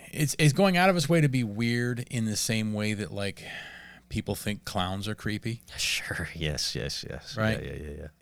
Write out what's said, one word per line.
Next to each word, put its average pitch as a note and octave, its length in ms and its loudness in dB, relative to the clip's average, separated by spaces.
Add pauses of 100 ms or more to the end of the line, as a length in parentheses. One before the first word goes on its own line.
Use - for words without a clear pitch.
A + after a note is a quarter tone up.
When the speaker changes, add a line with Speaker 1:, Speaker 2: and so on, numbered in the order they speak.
(120)
Speaker 1:
it's, D3 260 0
it's D3+ 140 8
going F#3 240 6
out F#3 140 8
of F3+ 60 4
its D#3 120 0
way E3 120 6
to D3 80 8
be B2+ 140 2
weird A#2+ 680 0
in A2+ 160 0
the G#2+ 100 0
same G#2+ 380 0
way G#2 200 0
that, G2+ 180 -4
like, G2+ 300 -6 (680)
people G#2+ 260 -2
think G#2 300 -6
clowns F#2+ 420 -2
are G#2+ 80 -4
creepy. A2+ 480 -6 (140)
Speaker 2:
Sure. - 560 -4
<laughs> - 20 -12
Yes, D2+ 400 -2
yes, - 340 -6
yes. - 280 -10
Speaker 1:
Right? A2 260 0
Speaker 2:
Yeah, C#2 100 -8
yeah, C#2 100 -10
yeah, D2+ 180 -10
yeah. D#2 60 -12 (160)